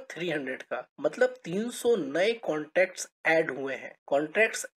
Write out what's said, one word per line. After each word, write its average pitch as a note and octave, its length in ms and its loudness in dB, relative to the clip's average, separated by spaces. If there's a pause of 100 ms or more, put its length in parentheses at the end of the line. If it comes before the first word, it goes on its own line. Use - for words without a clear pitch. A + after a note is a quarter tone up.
थ्री E3+ 200 -6
हंड्रेड C3 340 -4
का, B2 240 -8 (120)
मतलब B3 340 2 (120)
तीन G3+ 260 -2
सौ A#3+ 240 2
नए E3+ 360 2 (120)
कॉन्ट्रैक्ट्स D#3+ 640 0 (180)
ऐड D#3+ 260 4
हुए C3+ 240 -4
हैं। - 180 -12 (140)
कॉन्ट्रैक्ट्स D#3 580 2 (140)